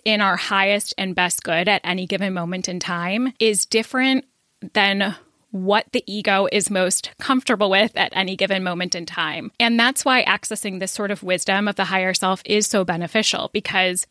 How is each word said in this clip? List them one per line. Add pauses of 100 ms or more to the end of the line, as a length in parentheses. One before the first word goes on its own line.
in
our
highest
and
best
good
at
any
given
moment
in
time
is
different (480)
than (360)
what
the
ego
is
most
comfortable
with
at
any
given
moment
in
time.
And
that's
why
accessing
this
sort
of
wisdom
of
the
higher
self
is
so
beneficial,
because